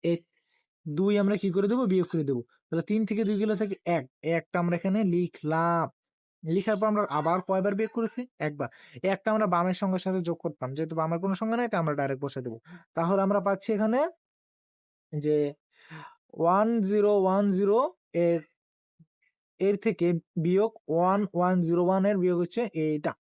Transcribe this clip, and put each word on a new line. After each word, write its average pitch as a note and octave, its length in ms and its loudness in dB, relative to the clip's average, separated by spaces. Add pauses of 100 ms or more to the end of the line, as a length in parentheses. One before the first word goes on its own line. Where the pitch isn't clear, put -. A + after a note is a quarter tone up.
এই E3+ 140 0 (680)
দুই F3+ 320 0
আমরা G3+ 200 2
কি G3 140 -2
করে G3 160 0
দেবো? B3 180 2
বিয়োগ F#3 240 2
করে D#3+ 140 0
দেবো। C3+ 180 -2 (220)
তাহলে E3 200 -4
তিন G#3+ 220 0
থেকে G#3+ 180 -2
দুই G#3 160 0
গেলে G#3+ 160 0
থাকে G3+ 200 -4 (120)
এক। D#3+ 160 0 (180)
এই D#3+ 120 -2
একটা E3 260 -4
আমরা F3 160 2
এখানে F#3+ 300 0
লিখলাম। E3+ 800 0 (580)
লিখার F#3+ 340 0
পর G#3+ 100 0
আমরা G#3 220 2
আবার D#3 320 0
কয়বার F#3+ 340 0
বিয়োগ G#3+ 180 -4
করেছি? A#3 280 -4 (180)
একবার। D3 300 -4 (260)
এই F3+ 140 -2
একটা F#3+ 220 -2
আমরা G#3+ 160 2
বামের F3+ 300 0
সংখ্যার F#3 280 -2
সাথে F#3+ 160 0
যোগ E3 180 -4
করতাম, C#3 340 -6
যেহেতু D#3+ 220 -6
বামের D#3+ 240 -2
কোনো F#3+ 160 -2
সংখ্যা A3 240 -4
নাই, B3 100 -2
তাই G3 120 -2
আমরা D#3 140 0
ডাইরেক্ট C#3 280 -2
বসে C3+ 180 -8
দেবো। A#2 160 -8 (360)
তাহলে F3+ 280 0
আমরা G3 200 2
পাচ্ছি G3 320 -2
এখানে A3 260 0 (1120)
যে D3+ 240 0 (960)
ওয়ান F#3+ 360 2 (120)
জিরো G#3 380 2
ওয়ান F#3+ 320 2
জিরো G3 260 2 (360)
এর, E3+ 280 2 (1160)
এর G3 180 2
থেকে F3+ 300 0 (300)
বিয়োগ F3+ 340 2 (160)
ওয়ান F3+ 340 2 (100)
ওয়ান F3+ 300 2
জিরো E3+ 220 2
ওয়ান F#3+ 220 2
এর G#3 120 2
বিয়োগ F3+ 220 2
হচ্ছে F3 220 -2 (180)
এইটা। D3+ 320 0 (140)